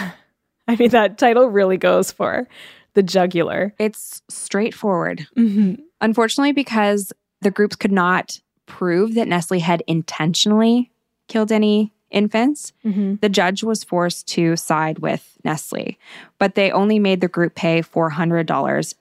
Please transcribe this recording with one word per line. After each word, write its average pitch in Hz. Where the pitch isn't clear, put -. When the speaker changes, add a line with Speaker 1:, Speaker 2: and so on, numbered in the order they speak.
Speaker 1:
I 233
mean, 240
that 214
title 247
really 196
goes 180
for -
the 202
jugular. 180
Speaker 2:
It's -
straightforward. 180
Speaker 1:
Mm-hmm. 214
Speaker 2:
Unfortunately, 226
because 208
the 202
groups 208
could 202
not 180
prove 185
that 226
Nestle 175
had 170
intentionally 208
killed 220
any 214
infants, 220
Speaker 1:
Mm-hmm. 202
Speaker 2:
the 214
judge 190
was 220
forced 175
to 170
side 160
with 160
Nestle. -
But 196
they 196
only 208
made 190
the 180
group 170
pay 165
four 165
hundred 165
dollars 139